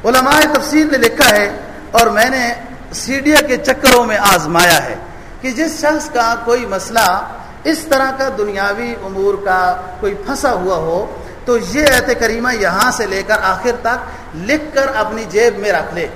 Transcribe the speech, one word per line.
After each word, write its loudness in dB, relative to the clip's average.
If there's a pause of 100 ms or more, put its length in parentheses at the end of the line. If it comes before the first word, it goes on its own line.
علماء 4 (120)
تفسیر 2
نے 2
لکھا 4
ہے 2 (300)
اور 6
میں 2
نے -2 (380)
سی -4
ڈی 2
اے 6
کے 0
چکروں 4
میں 0
آزمایا 4
ہے -6 (460)
کہ -4
جس -4
شخص 0
کا 2 (100)
کوئی 0
مسئلہ 0 (420)
اس 0
طرح 0
کا -2 (100)
دنیاوی -4 (100)
امور 0 (100)
کا 2 (200)
کوئی -2
پھنسا -2
ہوا -2
ہو -2 (380)
تو 2 (140)
یہ 2
آیت 2
کریمہ 0
یہاں 2
سے -4
لے -4
کر 0
آخر 0 (120)
تک 0 (400)
لکھ -4
کر 2 (100)
اپنی -4
جیب 2
میں 0
رکھ -2
لے -4